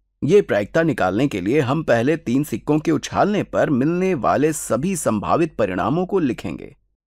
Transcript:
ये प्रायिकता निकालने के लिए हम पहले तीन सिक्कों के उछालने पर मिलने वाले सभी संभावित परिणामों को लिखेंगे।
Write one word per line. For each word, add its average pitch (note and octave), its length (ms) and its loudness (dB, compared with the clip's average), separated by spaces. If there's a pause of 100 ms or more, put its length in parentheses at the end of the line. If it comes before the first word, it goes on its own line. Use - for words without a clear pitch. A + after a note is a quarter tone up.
(240)
ये F#3 180 6
प्रायिकता G#2 400 0
निकालने A#2 460 2
के G#2 120 -4
लिए A2+ 200 2
हम C#3+ 220 -2
पहले D3 340 2
तीन C3+ 280 -2
सिक्कों D3 340 -2
के D#3 120 -2
उछालने E3+ 520 0
पर B2 280 0
मिलने E3+ 440 0
वाले A#2+ 380 0
सभी D3+ 440 -4
संभावित A#2 600 0
परिणामों G#2+ 500 -2
को F#3+ 120 0
लिखेंगे। G#2+ 580 -4 (300)